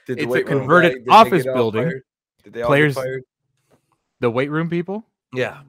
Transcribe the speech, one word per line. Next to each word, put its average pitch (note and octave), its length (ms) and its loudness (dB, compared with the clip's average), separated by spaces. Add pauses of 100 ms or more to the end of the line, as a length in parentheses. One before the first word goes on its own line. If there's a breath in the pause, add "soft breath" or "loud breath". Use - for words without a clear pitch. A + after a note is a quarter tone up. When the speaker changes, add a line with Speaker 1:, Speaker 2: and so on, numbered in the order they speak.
Speaker 1:
Did B2+ 120 -8
the D3+ 60 -6
Speaker 2:
It's - 40 -4
a - 20 -8
Speaker 1:
weight - 200 -2
room C#3 100 0
Speaker 2:
converted E3 320 4
Speaker 1:
guy, C3 60 -8
did A2+ 80 -16
they B2 60 2
Speaker 2:
office E3 320 6
Speaker 1:
get B2+ 80 -4
all B2+ 40 -4
Speaker 2:
building. A2 280 0
Speaker 1:
fired? - 200 -6 (400)
Did G#2 100 -20
they A2+ 100 -10
all A#2+ 40 -2
Speaker 2:
Players C#3+ 280 2
Speaker 1:
get C3+ 60 -6
fired? B2+ 220 -8 (960)
Speaker 2:
The A#2+ 100 0
weight C3 220 -2
room E3 180 -4
people? F3 360 -6 (280)
Speaker 1:
Yeah. B2 360 -6